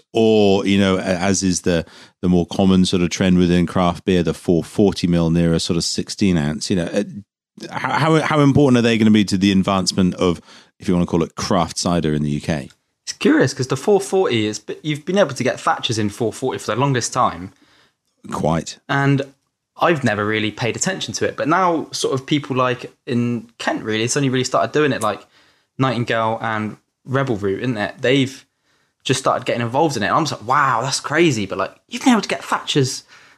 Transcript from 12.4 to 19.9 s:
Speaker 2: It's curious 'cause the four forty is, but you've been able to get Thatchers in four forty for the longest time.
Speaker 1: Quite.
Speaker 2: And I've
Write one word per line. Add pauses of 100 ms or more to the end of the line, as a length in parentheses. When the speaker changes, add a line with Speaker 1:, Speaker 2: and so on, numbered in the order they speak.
Speaker 2:
It's
curious
'cause
the
four
forty
is,
but
you've
been
able
to
get
Thatchers
in
four
forty
for
the
longest
time. (800)
Speaker 1:
Quite. (100)
Speaker 2:
And (580)
I've